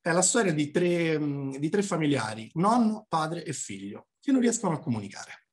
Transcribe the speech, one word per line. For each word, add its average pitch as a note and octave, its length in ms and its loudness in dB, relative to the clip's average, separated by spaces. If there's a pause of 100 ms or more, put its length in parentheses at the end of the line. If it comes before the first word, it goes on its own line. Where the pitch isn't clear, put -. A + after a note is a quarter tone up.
È E3+ 100 -2
la F3+ 100 4
storia F#3+ 320 2
di D3 180 0
tre, E3+ 480 2
mm, C#3 380 -4
di D3+ 120 -2
tre G3+ 140 2
familiari, A2+ 720 -2
nonno, G#3+ 520 2
padre D#3+ 360 -2
e D#3+ 100 -8
figlio, G2+ 540 -10 (120)
che - 120 0
non C4 100 6
riescono G3 340 2
a C#3 40 -6
comunicare - 720 -8